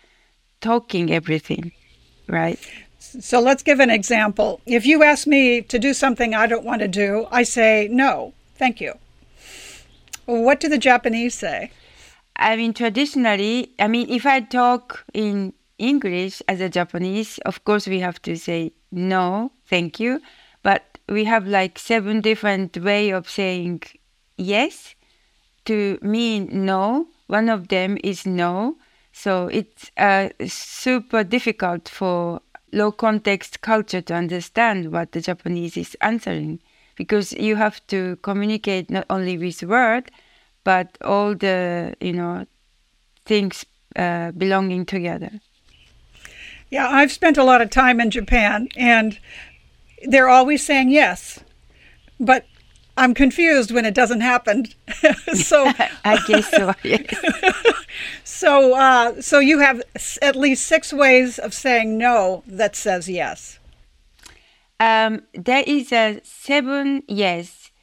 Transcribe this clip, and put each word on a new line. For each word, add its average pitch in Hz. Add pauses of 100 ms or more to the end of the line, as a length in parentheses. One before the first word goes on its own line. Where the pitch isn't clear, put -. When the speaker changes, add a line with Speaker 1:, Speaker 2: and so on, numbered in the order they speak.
(600)
Speaker 1:
talking 220
everything, 165 (540)
right? 170 (420)
Speaker 2:
So 240
let's 269
give 285
an 247
example. 214
If 233
you 302
ask 294
me 254
to -
do 262
something 240
I 220
don't 226
want 226
to 208
do, 202
I 247
say, 220
"No, 233 (220)
thank 254
you." - (1300)
What 240
do 320
the 294
Japanese 240
say? 143 (680)
Speaker 1:
I 220
mean, 226
traditionally, 233
I 208
mean, 233
if 240
I 269
talk 247 (100)
in 202 (260)
English 196
as 185
a 185
Japanese, 185
of -
course 208
we 190
have 180
to 170
say, 170 (200)
"No, 185 (160)
thank 175
you." 254 (420)
But - (120)
we 208
have, 220
like, 190
seven 220
different 196
way 202
of 185
saying 180 (560)
yes 208 (680)
to 208
mean 220 (180)
no. 202 (200)
One 220
of 190
them 190
is 190
no. 185 (340)
So 185
it's, -
uh, 196 (180)
super 233
difficult 185
for 175 (320)
low 208
context 214
culture 214
to 165
understand 175
what 170
the 175
Japanese 175
is 170
answering, 170 (360)
because 190
you 214
have 214
to 185
communicate 202
not 190
only 185
with 170
word, 233 (540)
but 185
all 208
the, 180
you 180
know, 175 (800)
things, 202 (320)
uh, 170
belonging 185
together. 175 (1400)
Speaker 2:
Yeah, 269
I've 277
spent -
a 277
lot 254
of 226
time 254
in 233
Japan, 214
and 226 (840)
they're 262
always 254
saying 262
yes, 262 (800)
but 254 (520)
I'm 254
confused 277
when 233
it 214
doesn't 233
happen. 247 (360)
<laughs> -
So 262 (160)
Speaker 1:
<laughs> -
I 214 (100)
guess 214
so, 190 (100)
yes. -
Speaker 2:
<laughs> - (500)
So, 277
uh, 254
so 285
you 285
have 269 (140)
s-, -
at 277
least 269
six 320
ways 254
of 208
saying 220
no 220
that 202
says 180
yes. 165 (1200)
Speaker 1:
Um, 220 (120)
there 247
is 285
a 220
seven 277
yes, 180 (120)